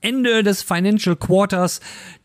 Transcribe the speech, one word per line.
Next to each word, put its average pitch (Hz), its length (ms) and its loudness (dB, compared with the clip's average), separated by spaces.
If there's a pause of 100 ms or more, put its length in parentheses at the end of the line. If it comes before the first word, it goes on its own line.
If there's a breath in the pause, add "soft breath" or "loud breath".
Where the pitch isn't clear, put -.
Ende 240 380 0
des 202 220 0
Financial 185 520 0
Quarters. 185 640 0 (460 loud breath)